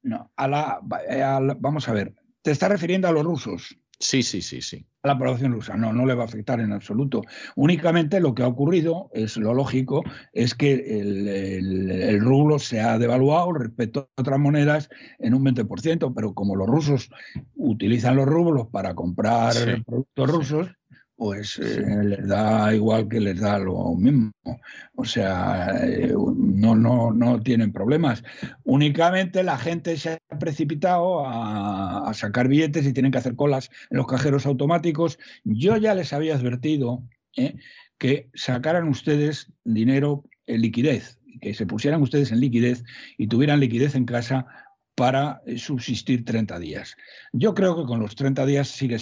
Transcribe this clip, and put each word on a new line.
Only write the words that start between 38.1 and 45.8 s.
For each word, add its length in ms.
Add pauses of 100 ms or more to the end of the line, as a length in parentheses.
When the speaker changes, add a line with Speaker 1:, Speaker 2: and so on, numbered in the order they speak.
Speaker 1:
sacaran 520
ustedes 640 (120)
dinero 600 (220)
en 160
liquidez, 580 (220)
que 140
se 100
pusieran 380
ustedes 280
en 100
liquidez 420 (340)
y 80
tuvieran 340
liquidez 360
en 100
casa 400 (480)
para, 540
eh, 100
subsistir 680